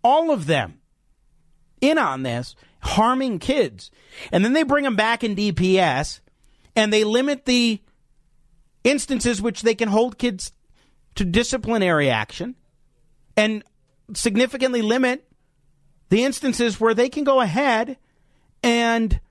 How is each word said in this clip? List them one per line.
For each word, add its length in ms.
all 260
of 160
them 320
in 180
on 240
this, 320
harming 580
kids. 500
And 140
then 80
they 100
bring 240
'em 80
back 300
in 100
D 160
P 260
S, 440
and 160
they 100
limit 440
the 340
instances 580
which 200
they 120
can 140
hold 300
kids 340
to 120
disciplinary 840
action 480
and 260
significantly 680
limit 500
the 160
instances 560
where 140
they 160
can 120
go 200
ahead 560
and 580